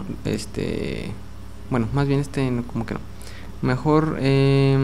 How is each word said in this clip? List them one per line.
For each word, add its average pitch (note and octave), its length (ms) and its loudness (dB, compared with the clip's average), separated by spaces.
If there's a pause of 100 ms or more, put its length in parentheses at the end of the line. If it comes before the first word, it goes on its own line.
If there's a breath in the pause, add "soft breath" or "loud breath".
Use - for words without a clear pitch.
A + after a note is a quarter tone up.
(240)
este, - 840 -4 (640)
bueno, A#2 200 2
más C#3+ 160 2
bien C#3 120 2
este C#3 320 -2
no, A#2+ 160 0
como A2+ 180 -4
que - 80 -4
no. - 60 -6 (640 loud breath)
Mejor, D3+ 580 2
eh, C3+ 640 6